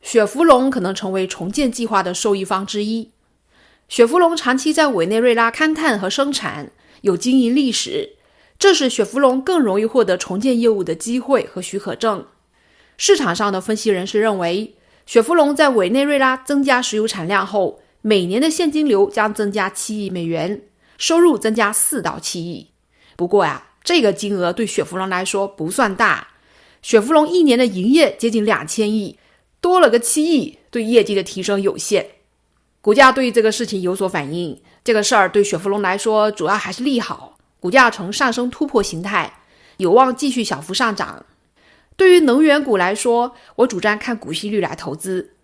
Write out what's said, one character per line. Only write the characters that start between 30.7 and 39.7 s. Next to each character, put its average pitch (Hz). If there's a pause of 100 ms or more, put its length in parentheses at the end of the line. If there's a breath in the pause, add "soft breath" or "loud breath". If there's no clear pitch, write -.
对 240
业 220
绩 208
的 196
提 185
升 196
有 190
限。 185 (720)
股 214
价 262
对 262
这 226
个 220
事 226
情 190
有 180
所 190
反 156
应， 170 (240 soft breath)
这 233
个 208
事 233
儿 196
对 202
雪 196
佛 185
龙 202
来 190
说 214
主 196
要 190
还 208
是 233
利 262
好， - (220)
股 180
价 240
呈 196
上 247
升 247
突 302
破 262
形 175
态， 196 (360 soft breath)